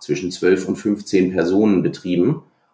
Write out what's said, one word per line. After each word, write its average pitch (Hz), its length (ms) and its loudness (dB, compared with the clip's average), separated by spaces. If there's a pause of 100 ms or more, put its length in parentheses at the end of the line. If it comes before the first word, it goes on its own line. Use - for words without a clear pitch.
zwischen - 280 -4
zwölf 92 380 0
und 98 80 -2
fünfzehn 95 560 0
Personen 92 520 2
betrieben 90 600 -2 (300)